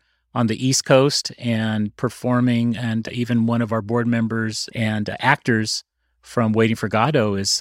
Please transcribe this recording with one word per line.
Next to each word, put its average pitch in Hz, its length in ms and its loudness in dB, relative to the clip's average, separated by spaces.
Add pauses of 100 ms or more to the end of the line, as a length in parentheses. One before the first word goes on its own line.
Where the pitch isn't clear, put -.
(360)
on 120 100 2
the 110 180 -2
East 131 200 0
Coast 139 520 4
and 110 600 -2
performing, 120 800 0
and 113 320 -4
even 120 380 0
one 117 160 0
of 110 100 -4
our 113 100 0
board 117 240 -2
members 113 680 -2
and 107 460 -2
actors 120 640 0 (400)
from 113 300 0
Waiting 113 220 2
for 113 140 -4
Godot 110 460 2
is 98 260 -2